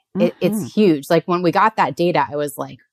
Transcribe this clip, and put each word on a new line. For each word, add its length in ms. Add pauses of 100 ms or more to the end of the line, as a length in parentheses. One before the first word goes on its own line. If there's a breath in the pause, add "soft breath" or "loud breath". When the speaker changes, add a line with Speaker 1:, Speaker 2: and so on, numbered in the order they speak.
(200)
Speaker 1:
It, 220
it's 160
Speaker 2:
Mm-hmm. 80
Speaker 1:
huge. 440
Like, 180
when 140
we 100
got 260
that 180
data, 340
I 60
was 220
like, 220 (140)